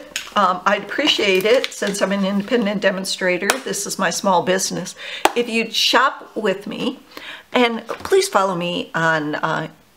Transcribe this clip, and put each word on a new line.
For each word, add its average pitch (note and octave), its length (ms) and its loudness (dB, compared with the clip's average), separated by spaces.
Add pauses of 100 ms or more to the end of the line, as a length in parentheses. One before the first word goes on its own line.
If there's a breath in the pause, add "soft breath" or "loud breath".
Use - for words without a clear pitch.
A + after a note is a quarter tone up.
(360)
Um, F#3 300 2
I'd G3+ 180 2
appreciate G3+ 640 2
it, A#3+ 280 4
since G3+ 280 -4
I'm F#3+ 100 0
an G3+ 120 0
independent G3+ 580 0
demonstrator. F#3 680 0
This G3+ 400 -4
is - 100 -6
my F3+ 140 0
small F3+ 320 2
business. F#3 520 -2 (400 loud breath)
If A#3 140 2
you'd A3+ 240 -2
shop - 640 2
with G3 320 -2
me, A#3+ 320 -6 (520 loud breath)
and A#3 360 2
please - 420 0
follow F#3+ 260 2
me F3 380 -4
on, D#3+ 420 2
uh, D#3+ 340 -2 (280)